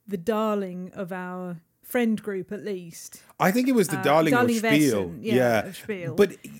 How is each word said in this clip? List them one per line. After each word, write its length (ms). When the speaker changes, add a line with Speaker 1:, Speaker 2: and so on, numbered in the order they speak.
Speaker 1:
the 80
darling 800
of 180
our 480
friend 400
group, 280
at 140
least. 560
Speaker 2:
I 120
think 180
it 60
was 140
the 100
Speaker 1:
Uh, 40
Speaker 2:
darling 300
Speaker 1:
darling 260
Speaker 2:
of 60
Speaker 1:
of 80
Speaker 2:
Spiel. 280
Speaker 1:
Essen, 220
yeah, 120
Speaker 2:
Yeah. 320
Speaker 1:
of 100
Spiel. 380
Speaker 2:
But, 220